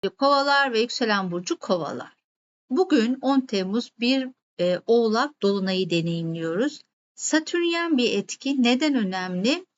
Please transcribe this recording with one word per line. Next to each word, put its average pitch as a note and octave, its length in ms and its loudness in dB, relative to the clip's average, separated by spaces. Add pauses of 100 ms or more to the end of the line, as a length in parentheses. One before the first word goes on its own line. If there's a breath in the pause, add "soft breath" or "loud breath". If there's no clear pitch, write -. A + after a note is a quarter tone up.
Kovalar C#4 640 2
ve A3 60 2
yükselen G#3+ 520 0
burcu F3+ 280 -4
kovalar. D#3 540 -4 (560)
Bugün C4 520 2
on C4+ 200 2
Temmuz G#3 580 -4
bir, B3+ 300 0 (300)
e, F3 260 0
Oğlak A#3 560 2
dolunayı F#3+ 480 0
deneyimliyoruz. E3+ 920 -2 (340)
Satürnyen E4+ 840 0
bir A#3+ 200 0
etki. C4 460 -4
Neden C4 320 2
önemli? F#3 680 -2 (120)